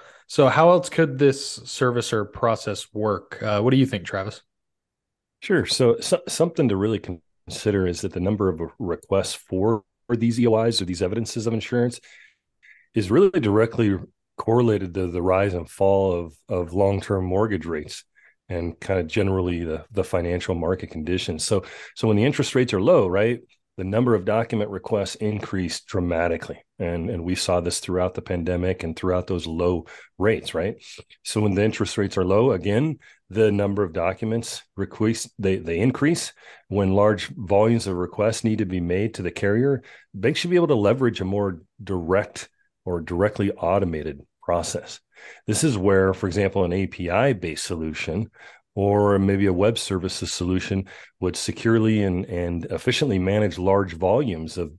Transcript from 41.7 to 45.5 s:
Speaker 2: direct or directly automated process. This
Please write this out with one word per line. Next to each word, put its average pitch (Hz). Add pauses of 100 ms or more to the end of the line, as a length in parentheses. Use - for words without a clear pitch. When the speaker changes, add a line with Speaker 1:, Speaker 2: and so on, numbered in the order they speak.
Speaker 2:
direct 92 (400)
or 87
directly 98
automated 82 (220)
process. - (480)
This 107